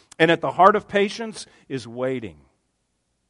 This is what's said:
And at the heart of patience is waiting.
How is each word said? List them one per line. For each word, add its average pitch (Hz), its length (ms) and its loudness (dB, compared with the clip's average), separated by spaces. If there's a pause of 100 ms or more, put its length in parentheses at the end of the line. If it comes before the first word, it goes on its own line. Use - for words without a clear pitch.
(180)
And 165 120 4
at 165 120 2
the 143 80 -4
heart 190 260 6
of 202 100 -6
patience 208 600 -4 (200)
is 123 220 -10
waiting. 117 520 -8 (880)